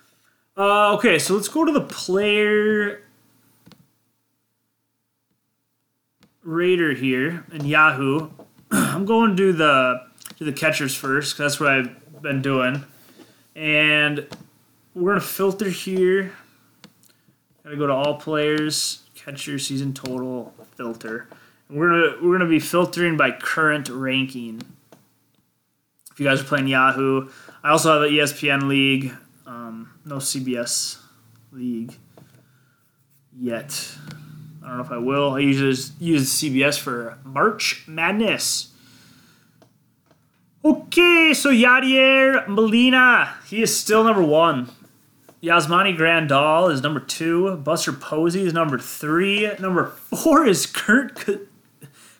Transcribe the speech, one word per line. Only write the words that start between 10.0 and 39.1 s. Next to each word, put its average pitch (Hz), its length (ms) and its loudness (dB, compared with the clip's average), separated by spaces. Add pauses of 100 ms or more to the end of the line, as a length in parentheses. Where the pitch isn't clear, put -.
do - 60 -12
the 151 80 -4
catchers 151 420 -2
first, 139 440 -4
'cause 143 160 -2
that's - 80 -8
what 147 80 2
I've - 520 -4
been 139 200 -4
doing. 135 420 0 (720)
And 151 720 0 (680)
we're 180 180 -2
gonna 190 100 0
filter 190 480 -4
here. 185 640 -2 (1300)
Gotta 151 140 -14
go 147 100 -2
to 139 60 0
all 143 220 0
players, 151 880 -2 (120)
catcher, 143 440 -10
season 135 340 -6
total, 127 600 -10 (220)
filter. 117 540 -12 (400)
And 143 80 -10
we're 170 120 2
gonna, 165 320 2
we're 175 160 2
gonna 175 120 0
be 156 100 4
filtering 170 560 -2
by 135 160 2
current 151 560 -2
ranking. 131 720 -6 (1500)
If - 80 -20
you 143 60 -4
guys 135 160 2
are 139 40 -10
playing 135 220 -2
Yahoo, 135 640 2 (340)
I 147 60 -2
also 160 240 4
have 151 80 4
an 147 120 0
E 147 60 2
S 143 180 -2
P 147 120 -4
N 139 180 0
league. 135 460 0 (320)
Um, 117 440 -16 (160)
no 143 140 -10
C 135 200 -6
B 127 160 -4
S - 460 -8 (500)
league 123 440 -10 (1400)
yet. 120 600 -10 (680)
I - 40 -18
don't 123 100 -10
know 127 60 -8
if - 80 -12
I 120 60 -8
will. 135 360 0
I 131 60 -4
usually 139 320 2
just - 280 -6
use 151 320 0
C 151 200 -2
B 131 120 0
S 143 140 0
for 120 460 -8
March 143 640 -2
Madness. 170 800 -2 (2000)